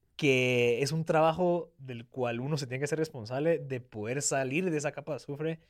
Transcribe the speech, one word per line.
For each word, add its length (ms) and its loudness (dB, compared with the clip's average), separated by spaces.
que 640 4
es 100 0
un 140 -2
trabajo 720 2
del 300 -12
cual 320 -4
uno 180 -2
se 100 -6
tiene 140 -6
que 60 -2
ser 120 -2
responsable 600 -2
de 220 -6
poder 400 -6
salir 480 0
de 80 0
esa 140 -2
capa 220 -10
de 40 -6
azufre 420 -6